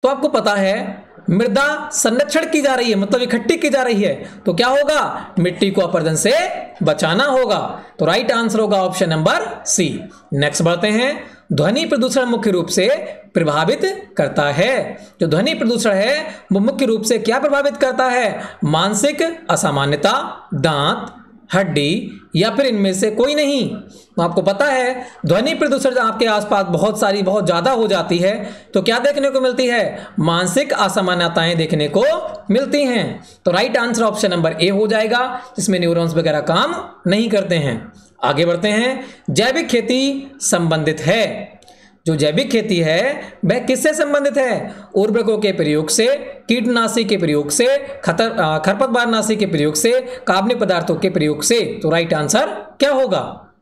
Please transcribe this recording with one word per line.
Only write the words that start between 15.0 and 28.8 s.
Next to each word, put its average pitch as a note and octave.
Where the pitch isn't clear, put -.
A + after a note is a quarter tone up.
जो E3+
ध्वनि F#3+
प्रदूषण A3+
है A#3+
वो G3
मुख्य C4
रूप A3
से A3+
क्या G#3+
प्रभावित C#4+
करता B3+
है? B3
मानसिक G#3
असामान्यता, D3+
दांत, D3+
हड्डी E3
या G3+
फिर C#4
इनमें G3
से G#3
कोई A#3+
नहीं। C#4
तो -
आपको F3
पता G3
है C4
ध्वनि A3+
प्रदूषण C4+
आपके A3+
आसपास G#3
बहुत G3
सारी, G3+
बहुत F#3+
ज़्यादा F3
हो A3+
जाती F3
है, G3
तो G3